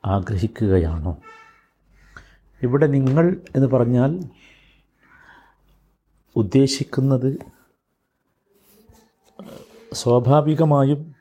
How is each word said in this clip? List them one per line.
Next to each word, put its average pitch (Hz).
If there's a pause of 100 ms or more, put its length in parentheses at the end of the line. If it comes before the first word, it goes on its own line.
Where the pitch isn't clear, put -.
ആഗ്രഹിക്കുകയാണോ? 92 (1500)
ഇവിടെ 139
നിങ്ങൾ 139 (280)
എന്ന് 135
പറഞ്ഞാൽ 123 (2250)
ഉദ്ദേശിക്കുന്നത് 135 (2500)
സ്വാഭാവികമായും 143 (200)